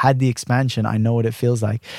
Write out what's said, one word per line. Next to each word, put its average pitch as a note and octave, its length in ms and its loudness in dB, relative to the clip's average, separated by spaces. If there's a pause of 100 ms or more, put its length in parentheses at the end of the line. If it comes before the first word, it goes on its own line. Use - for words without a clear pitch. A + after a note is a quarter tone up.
had C3+ 140 4
the C3 100 2
expansion. B2 560 -2
I G#2+ 140 -2
know A2+ 160 2
what A2+ 120 0
it A2+ 80 -4
feels A#2+ 280 0
like." G#2+ 200 -2 (160)